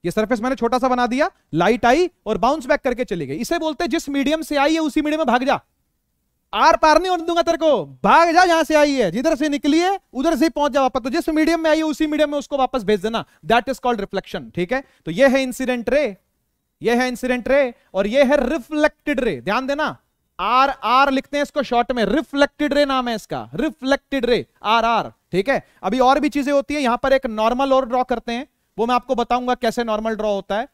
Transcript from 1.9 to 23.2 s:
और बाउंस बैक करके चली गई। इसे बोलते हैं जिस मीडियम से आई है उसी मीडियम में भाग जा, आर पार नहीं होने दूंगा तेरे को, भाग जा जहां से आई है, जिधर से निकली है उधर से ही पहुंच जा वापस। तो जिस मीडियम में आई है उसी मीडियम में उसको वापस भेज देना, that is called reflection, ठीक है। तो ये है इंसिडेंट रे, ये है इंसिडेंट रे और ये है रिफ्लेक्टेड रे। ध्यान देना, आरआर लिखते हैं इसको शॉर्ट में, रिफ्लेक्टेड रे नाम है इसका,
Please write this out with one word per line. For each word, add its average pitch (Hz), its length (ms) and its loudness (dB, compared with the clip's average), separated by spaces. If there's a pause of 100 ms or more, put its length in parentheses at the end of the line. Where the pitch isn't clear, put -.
और 208 120 -2
बाउंस 254 280 0
बैक 285 140 0
करके 247 240 -4
चली 170 220 -6
गई। 139 120 -8
इसे 330 200 -4
बोलते 320 260 -4
हैं 247 60 -4
जिस 320 180 -4
मीडियम 285 340 -2
से 294 140 -4
आई 294 180 2
है 330 60 0
उसी 311 220 -2
मीडियम 302 180 -2
में 311 60 0
भाग 247 180 2
जा, 247 160 0 (920)
आर 294 240 4
पार 311 240 4
नहीं 370 100 -4
होने 339 140 -2
दूंगा 339 180 0
तेरे 339 160 0
को, 269 260 2 (180)
भाग 320 320 6
जा 359 120 6
जहां 330 180 2
से 311 120 -2
आई 294 160 4
है, 226 180 0
जिधर 269 260 0
से 311 120 -2
निकली 285 300 0
है 370 200 0 (140)
उधर 285 240 0
से 254 80 2
ही 320 60 2
पहुंच 285 220 -2
जा 269 100 2
वापस। 262 180 0
तो 247 100 -6
जिस 330 200 -2
मीडियम 311 300 2
में 320 100 0
आई 302 60 4
है 320 80 0
उसी 311 220 -2
मीडियम 302 240 0
में 294 80 -4
उसको 285 200 -6
वापस 254 260 -2
भेज 202 180 0
देना, 214 220 -4 (220)
that 226 220 2
is 262 120 -6
called 240 200 -2
reflection, 185 540 -8
ठीक 175 180 -4
है। 269 100 -4 (240)
तो 160 40 -8
ये 240 180 4
है 269 140 2
इंसिडेंट 247 480 -4
रे, 254 260 0 (680)
ये 226 140 0
है 254 120 0
इंसिडेंट 247 400 -4
रे 262 240 2 (220)
और 202 120 0
ये 262 180 4
है 277 120 4 (120)
रिफ्लेक्टेड 302 720 -2
रे। 175 200 -4
ध्यान 214 260 -2
देना, 277 300 -4 (420)
आरआर 262 720 2
लिखते 269 260 -4
हैं 285 60 0
इसको 277 200 -4
शॉर्ट 240 300 -2
में, 240 140 0
रिफ्लेक्टेड 285 680 -2
रे 294 100 2
नाम 262 240 -2
है 226 60 -4
इसका, 127 420 -10